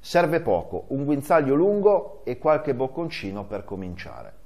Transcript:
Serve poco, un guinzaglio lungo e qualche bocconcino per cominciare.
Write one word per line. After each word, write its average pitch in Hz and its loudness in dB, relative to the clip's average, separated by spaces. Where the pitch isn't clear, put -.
Serve 170 2
poco, 92 0
un 139 -2
guinzaglio 143 4
lungo 202 2
e 123 -4
qualche 147 2
bocconcino 120 -6
per 98 -8
cominciare. 87 -10